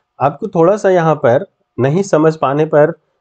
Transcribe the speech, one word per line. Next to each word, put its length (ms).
आपको 260
थोड़ा 300
सा 120
यहाँ 260
पर 300
नहीं 240
समझ 320
पाने 300
पर 260